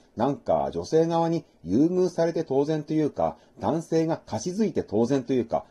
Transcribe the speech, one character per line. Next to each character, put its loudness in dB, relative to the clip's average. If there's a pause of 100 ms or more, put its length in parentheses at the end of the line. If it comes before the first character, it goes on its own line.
(140)
な 0
ん -4
か -2
女 -6
性 2
側 0
に -2 (200)
優 4
遇 2
さ 0
れ 0
て -2
当 0
然 -2
と -4
い 2
う 0
か、 -2 (220)
男 -2
性 0
が -2
貸 -8
し -6
付 0
い -8
て -2
当 0
然 0
と -2
い 2
う 0
か、 -4